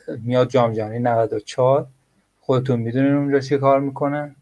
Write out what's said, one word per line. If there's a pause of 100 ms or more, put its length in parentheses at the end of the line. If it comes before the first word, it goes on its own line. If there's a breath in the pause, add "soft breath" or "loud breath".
(220)
میاد
جام
جهانی
نود
و
چهار، (540)
خودتون
می‌دونین
اونجا
چه
کار
می‌کنه